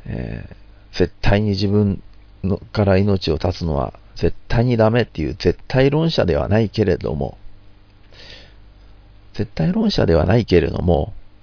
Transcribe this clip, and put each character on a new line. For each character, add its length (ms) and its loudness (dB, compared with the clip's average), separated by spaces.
え 440 -10
ー、 480 -14
絶 220 2
対 220 4
に 80 0
自 180 0
分 340 2
の、 140 -2
か 300 -4
ら 100 4
命 340 0
を 60 0
絶 220 -4
つ 40 -10
の 140 -2
は 160 -4
絶 180 -2
対 160 2
に 140 0
ダ 120 4
メ 120 2
っ 20 -6
て 160 -8
い 100 -2
う 80 -8
絶 200 0
対 220 2
論 200 0
者 140 0
で 120 0
は 120 -2
な 120 2
い 100 0
け 160 0
れ 100 2
ど 180 -4
も、 220 -6
絶 200 -6
対 180 -2
論 180 0
者 160 0
で 80 4
は 100 4
な 120 4
い 100 2
け 140 4
れ 100 0
ど 80 -4
も、 340 0